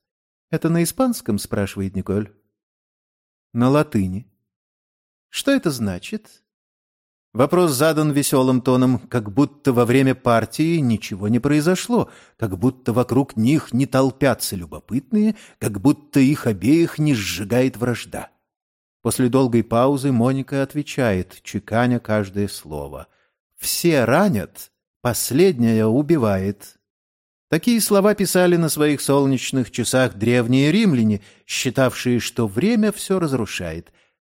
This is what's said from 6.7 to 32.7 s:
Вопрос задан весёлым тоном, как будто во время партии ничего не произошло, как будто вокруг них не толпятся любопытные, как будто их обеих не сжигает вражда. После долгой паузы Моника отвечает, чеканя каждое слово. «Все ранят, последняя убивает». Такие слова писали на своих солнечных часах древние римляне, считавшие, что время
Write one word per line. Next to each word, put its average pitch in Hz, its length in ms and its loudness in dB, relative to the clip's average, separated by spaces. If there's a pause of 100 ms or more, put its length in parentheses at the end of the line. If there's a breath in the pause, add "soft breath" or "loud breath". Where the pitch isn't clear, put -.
Вопрос 156 400 2
задан 151 400 2
весёлым 131 500 2
тоном, 127 360 2
как 110 320 -6
будто 131 440 0
во 120 100 4
время 131 300 2
партии 123 640 0
ничего 107 500 -2
не 117 100 2
произошло, 151 720 0 (280 loud breath)
как 95 200 -6
будто 120 360 -2
вокруг 127 420 0
них 117 380 0
не 131 100 2
толпятся 131 720 -2
любопытные, 104 800 -4 (220 loud breath)
как 101 240 -6
будто 143 360 0
их 139 280 2
обеих 127 520 0
не 151 160 2
сжигает 104 640 -2
вражда. - 540 -6 (720)
После 123 260 0
долгой 120 360 2
паузы 131 480 0
Моника 131 500 -2
отвечает, 127 800 -4
чеканя 120 580 -2
каждое 101 480 -4
слово. 73 600 -12 (500)
«Все 147 480 0
ранят, 135 680 -2 (300)
последняя 120 840 0
убивает». 110 920 0 (720)
Такие 208 320 2
слова 202 320 4
писали 180 420 4
на 165 140 2
своих 147 320 0
солнечных 135 680 0
часах 127 440 0
древние 123 580 2
римляне, 127 480 2 (260 soft breath)
считавшие, 123 720 -2
что - 280 -4
время 202 460 0